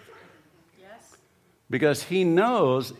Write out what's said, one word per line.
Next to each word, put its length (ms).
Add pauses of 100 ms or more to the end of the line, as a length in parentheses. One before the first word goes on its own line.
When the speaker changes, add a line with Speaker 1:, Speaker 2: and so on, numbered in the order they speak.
(800)
Speaker 1:
Yes. 380 (540)
Speaker 2:
Because 320
he 200
knows 760